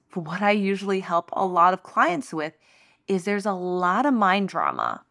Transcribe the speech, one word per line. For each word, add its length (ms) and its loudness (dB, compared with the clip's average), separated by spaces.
what 280 -8
I 100 4
usually 480 0
help 340 -2
a 120 0
lot 280 4
of 100 -6
clients 500 -2
with 240 -6
is 160 -2
there's 220 -2
a 80 0
lot 520 0
of 80 2
mind 360 2
drama 600 -4